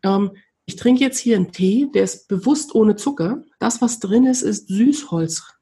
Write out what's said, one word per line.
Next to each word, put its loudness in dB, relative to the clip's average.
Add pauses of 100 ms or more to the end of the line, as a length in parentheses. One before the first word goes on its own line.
Ähm, 0 (340)
ich -12
trinke 2
jetzt -2
hier 2
einen -2
Tee, 0
der 2
ist -12
bewusst -2
ohne 4
Zucker. -4 (160)
Das, -2
was -2
drin 2
ist, 0
ist -6
Süßholz. -2 (180)